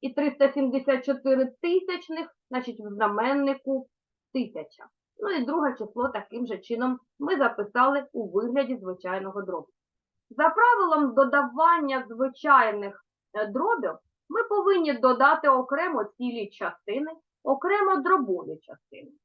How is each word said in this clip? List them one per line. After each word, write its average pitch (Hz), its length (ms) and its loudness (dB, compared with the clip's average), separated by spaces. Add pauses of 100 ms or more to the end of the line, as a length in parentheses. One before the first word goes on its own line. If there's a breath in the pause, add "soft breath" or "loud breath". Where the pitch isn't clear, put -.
і 262 120 -6
триста 285 400 2
сімдесят 262 520 0
чотири 262 560 0
тисячних, 349 760 -4 (140)
значить, 254 300 -8
в 208 140 -12
знаменнику 262 920 -2 (460)
тисяча. - 540 -8 (320)
Ну 415 120 -4
і 302 140 -2
друге 285 340 -2
число 226 300 -6
таким 226 380 -8
же 196 120 -6
чином 247 400 -4 (200)
ми 330 180 -2
записали 262 760 2
у 220 180 -6
вигляді 240 460 -2
звичайного 190 680 -8
дробу. 185 260 -10 (600)
За 269 180 2
правилом 392 640 4
додавання 269 960 2
звичайних, 226 960 0 (280)
е, 214 140 -4
дробів 262 460 -2 (360)
ми 415 140 -2
повинні 381 500 2
додати 262 560 4
окремо 262 560 0
цілі 233 460 -8
частини, 254 640 -8 (300)
окремо 381 540 2
дробові 202 600 0
частини. - 540 -20 (140)